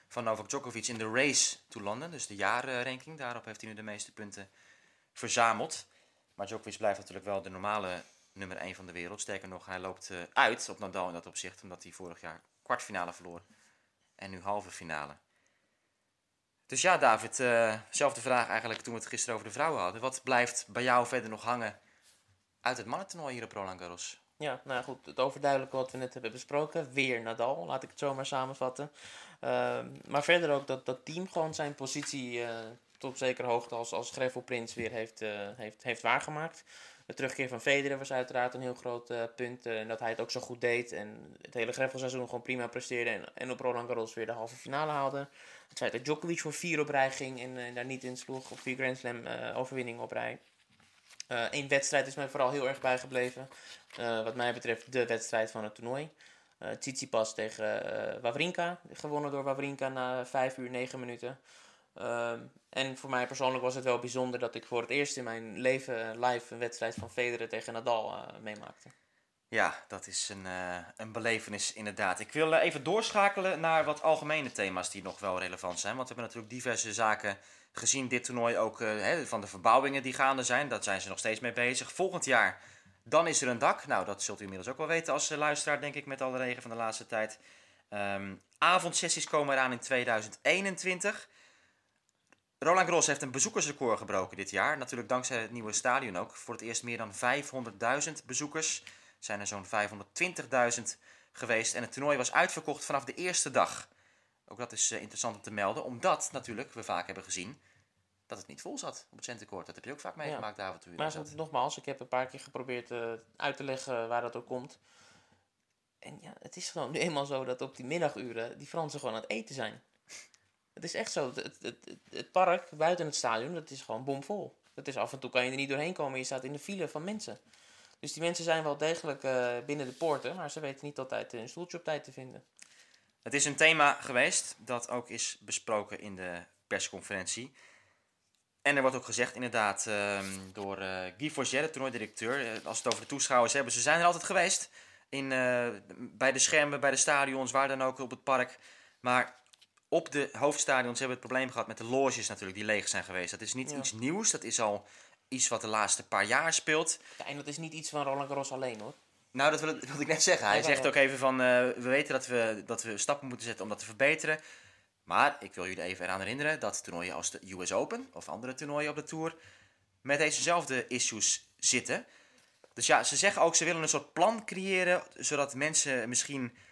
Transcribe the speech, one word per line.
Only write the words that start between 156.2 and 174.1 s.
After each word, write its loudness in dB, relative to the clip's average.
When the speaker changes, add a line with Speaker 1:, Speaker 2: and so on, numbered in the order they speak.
Speaker 1:
jaar 4
speelt. 2
Speaker 2:
Ja, -8
en -6
dat -10
is -8
niet -8
iets -8
van -2
Roland 0
Garros -2
alleen, -4
hoor. -10
Speaker 1:
Nou, 6
dat 2
wil, 0
wilde -6
ik 0
net 4
zeggen. 6
Hij 8
Speaker 2:
Ja, 4
Speaker 1:
zegt 6
Speaker 2:
ja. 4
Speaker 1:
ook 4
even 6
van, 4
eh, 6
we 2
weten 4
dat 0
we, 2
dat -2
we -6
stappen 0
moeten -8
zetten -6
om -6
dat -4
te -12
verbeteren. 4
Maar 6
ik -12
wil -4
jullie -4
even -4
eraan 0
herinneren -2
dat -4
toernooien -6
als -4
de -10
U -6
S 0
Open 0
of -12
andere -8
toernooien -2
op -8
de -6
Tour -4
met 2
dezezelfde 2
issues 0
zitten. 2
Dus 0
ja, 8
ze 2
zeggen 4
ook, 6
ze 6
willen 2
een 2
soort 0